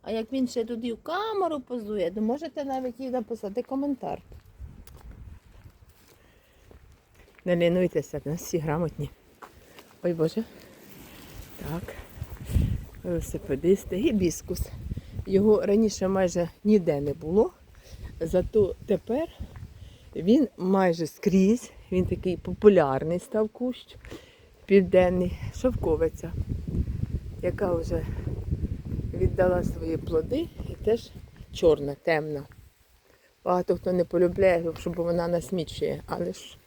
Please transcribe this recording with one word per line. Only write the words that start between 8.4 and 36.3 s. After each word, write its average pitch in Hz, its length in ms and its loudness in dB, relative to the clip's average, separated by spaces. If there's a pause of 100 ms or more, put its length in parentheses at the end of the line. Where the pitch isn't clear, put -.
всі - 160 -4
грамотні. 156 520 -2 (920)
Ой, 175 100 0
Боже. 165 300 0 (1300)
Так. 165 240 -8 (1080)
Велосипедисти. 170 920 -2
Гібіскус. 190 680 0 (640)
Його 196 400 4
раніше 202 420 2
майже 196 420 2 (140)
ніде 170 380 4
не 143 120 -2
було. 175 400 2 (680)
Зато 180 560 2 (100)
тепер 240 440 0 (840)
він 226 320 6 (100)
майже 180 500 2
скрізь. 196 640 2 (200)
Він 185 140 2
такий 180 320 -2
популярний 170 840 4
став 214 300 -2
кущ - 460 -8 (720)
південний. 185 720 4 (160)
Шовковиця, 165 760 0 (1080)
яка 180 320 -2
вже 165 320 -2 (1080)
віддала 180 500 2
свої 165 340 -4
плоди 165 500 -2 (220)
і - 40 -8 (120)
теж 226 260 0 (420)
чорна, 143 420 2
темна. 151 500 -2 (1000)
Багато 180 320 2
хто 180 180 -2
не 175 120 4
полюбляє, 175 760 4
щоб 170 160 -4
вона 170 320 0
насмічує, 165 800 -2
але 175 280 -4